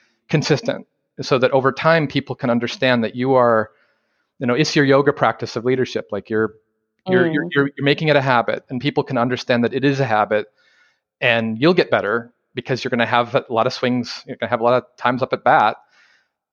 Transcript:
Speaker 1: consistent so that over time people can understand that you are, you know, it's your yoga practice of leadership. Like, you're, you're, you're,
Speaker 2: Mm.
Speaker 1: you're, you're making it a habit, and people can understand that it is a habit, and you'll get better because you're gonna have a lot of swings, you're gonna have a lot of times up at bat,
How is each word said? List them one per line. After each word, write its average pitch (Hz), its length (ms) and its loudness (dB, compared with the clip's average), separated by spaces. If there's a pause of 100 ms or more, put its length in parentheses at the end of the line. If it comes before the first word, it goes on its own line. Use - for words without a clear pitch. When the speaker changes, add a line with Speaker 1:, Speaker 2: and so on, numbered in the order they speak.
(300)
Speaker 1:
consistent 143 560 -2 (360)
so 131 180 0
that 123 120 2
over 131 200 2
time 160 360 2
people 143 280 -6
can 127 140 -4
understand 120 540 0
that 110 120 -4
you 127 180 0
are, 117 380 2 (680)
you 139 60 -6
know, 123 80 0
it's 151 220 0
your 147 100 4
yoga 139 280 4
practice - 420 -2
of 113 100 -6
leadership. 123 460 -2
Like, 101 180 -8
you're, 107 240 -2 (540)
you're, 185 180 2
you're, 160 200 -2
Speaker 2:
Mm. 175 60 -8
Speaker 1:
you're, 139 260 2
you're 139 80 -4
making 151 240 0
it 143 60 4
a 139 60 4
habit, 120 480 0
and 127 100 -6
people 139 240 -2
can 131 140 -4
understand 120 460 0
that 113 100 -2
it 131 100 -4
is 135 160 2
a 139 60 0
habit, 107 420 0 (760)
and 113 380 0
you'll 165 140 4
get 165 160 0
better 110 440 -2 (200)
because 123 300 -6
you're 127 60 -6
gonna 120 160 0
have 120 300 0
a 127 140 -2
lot 117 180 0
of 123 60 -6
swings, 123 520 -4
you're 131 120 -12
gonna 113 120 -6
have 117 120 -2
a - 20 -4
lot 123 100 4
of 123 100 0 (120)
times 123 260 -2
up - 120 -4
at - 100 -6
bat, 120 320 4 (760)